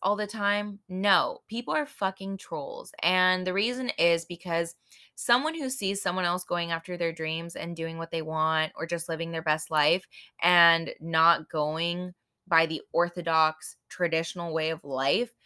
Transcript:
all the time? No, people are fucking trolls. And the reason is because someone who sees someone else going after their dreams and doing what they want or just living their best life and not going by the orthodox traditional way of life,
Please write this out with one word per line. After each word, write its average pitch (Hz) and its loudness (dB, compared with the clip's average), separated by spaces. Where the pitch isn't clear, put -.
all 202 2
the 208 -2
time? 208 -2
No, 185 2
people 240 -4
are 302 0
fucking 190 -6
trolls. - -8
And 185 2
the 180 0
reason 247 -2
is 170 4
because 170 -4
someone 277 0
who 277 -4
sees 196 -4
someone 180 -2
else 180 0
going 170 -4
after 170 -6
their 165 -2
dreams 160 -6
and 170 -6
doing 165 -6
what 165 -8
they 165 -2
want 156 0
or 165 -6
just 165 -4
living 165 -4
their 160 -4
best 156 0
life 156 2
and 170 6
not 165 4
going 170 -2
by 165 4
the 156 -4
orthodox 165 0
traditional 165 -2
way 160 0
of 165 -6
life, 143 0